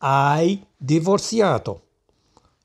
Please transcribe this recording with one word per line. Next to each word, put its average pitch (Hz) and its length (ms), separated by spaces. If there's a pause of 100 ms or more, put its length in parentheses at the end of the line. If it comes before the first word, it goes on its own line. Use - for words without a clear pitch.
hai 147 560 (260)
divorziato. 165 920 (880)